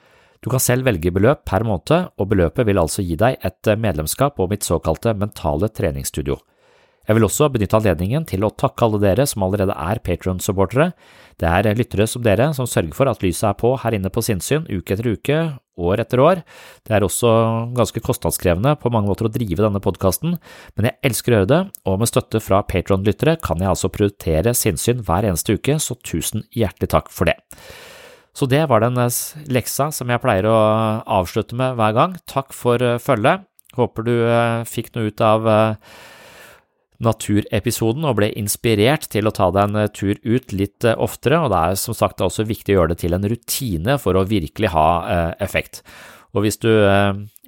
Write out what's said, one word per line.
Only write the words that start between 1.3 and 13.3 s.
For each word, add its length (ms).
per 200
måned, 560
og 100
beløpet 380
vil 100
altså 240
gi 140
deg 260
et 380
medlemskap 580
og 140
mitt 100
såkalte 560
mentale 560
treningsstudio. 640
Jeg 80
vil 100
også 280
benytte 240
anledningen 480
til 160
å 140
takke 280
alle 160
dere 260
som 180
allerede 300
er 260
Patreon-supportere. 920
Det 100
er 280
lyttere 320
som 140
dere 320
som 120
sørger 280
for 160
at 120
lyset 280